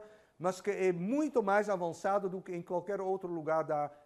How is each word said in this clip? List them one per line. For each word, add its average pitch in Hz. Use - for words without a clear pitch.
mas 185
que -
é 185
muito 240
mais 202
avançado 190
do 185
que 180
em 175
qualquer 185
outro 190
lugar 160
da 147